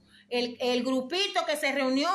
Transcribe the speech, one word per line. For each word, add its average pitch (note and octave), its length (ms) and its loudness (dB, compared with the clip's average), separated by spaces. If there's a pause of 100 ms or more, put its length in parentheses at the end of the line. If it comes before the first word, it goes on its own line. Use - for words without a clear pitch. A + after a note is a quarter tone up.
(300)
el, A#3+ 300 -2
el B3 240 2
grupito E4 600 0
que D4 100 0
se D4 160 0
reunió, C4+ 440 0